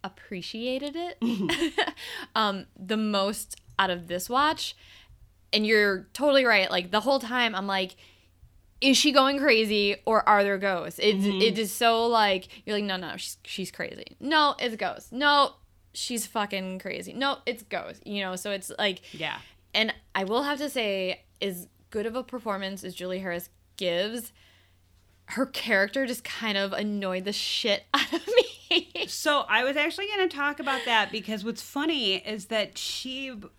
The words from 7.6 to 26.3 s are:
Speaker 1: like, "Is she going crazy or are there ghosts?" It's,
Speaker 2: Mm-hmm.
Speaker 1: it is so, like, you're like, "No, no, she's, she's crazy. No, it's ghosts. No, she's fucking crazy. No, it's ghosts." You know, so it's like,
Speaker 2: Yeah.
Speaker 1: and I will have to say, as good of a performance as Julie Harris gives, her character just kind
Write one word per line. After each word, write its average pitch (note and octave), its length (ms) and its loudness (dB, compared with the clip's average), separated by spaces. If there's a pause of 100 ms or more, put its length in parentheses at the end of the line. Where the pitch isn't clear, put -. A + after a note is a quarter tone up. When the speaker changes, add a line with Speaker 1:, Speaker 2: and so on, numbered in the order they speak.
Speaker 1:
like, F#3+ 280 -2 (840)
"Is C4 180 6
she D4 140 4
going C4+ 280 6
crazy G#3+ 560 4 (100)
or A3 220 2
are G3+ 160 8
there G3+ 140 2
ghosts?" F3+ 440 -2
It's, G3 240 4
Speaker 2:
Mm-hmm. G3 160 2
Speaker 1:
it G3 160 4
is G#3+ 140 -4
so, A#3 360 2
like, G#3 400 2 (180)
you're G#3 100 -4
like, G#3 80 -2
"No, F#3+ 140 -4
no, F3+ 200 -10
she's, - 260 -12
she's - 280 -8
crazy. - 480 -12
No, D4 400 2
it's A3+ 160 -2
ghosts. - 360 -6
No, C#4+ 440 4 (380)
she's A3+ 340 -6
fucking F#3+ 520 -4
crazy. F#3 340 -10
No, C#4 340 -2
it's A#3 160 -6
ghosts." - 420 -8
You G3+ 160 -4
know, F#3 140 -4
so G3+ 160 -6
it's G3 260 -6
like, G3 240 0 (120)
Speaker 2:
Yeah. D#3 260 -6 (340)
Speaker 1:
and A3 180 0 (220)
I F#3+ 120 0
will A3+ 180 0
have C#4+ 160 -2
to C#4+ 100 -4
say, G3 540 -2 (180)
as F#3 260 -6 (220)
good G#3+ 160 -4
of A3+ 100 -6
a B3+ 80 -4
performance G3 600 -6
as F#3 100 -10
Julie F#3 260 -6
Harris F3+ 300 -6 (280)
gives, G3+ 540 -2 (960)
her C4 200 -4
character G#3 600 0
just A#3 180 -6
kind G#3+ 340 -4